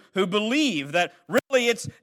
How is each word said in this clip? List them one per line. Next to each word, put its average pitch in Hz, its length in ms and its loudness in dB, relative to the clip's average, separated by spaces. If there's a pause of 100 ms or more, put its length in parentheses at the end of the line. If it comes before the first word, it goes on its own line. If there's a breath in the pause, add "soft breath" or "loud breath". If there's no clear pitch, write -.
(120)
who 196 140 0
believe 208 680 0
that 175 220 0 (140)
really 240 400 0
it's, - 200 -2 (140 loud breath)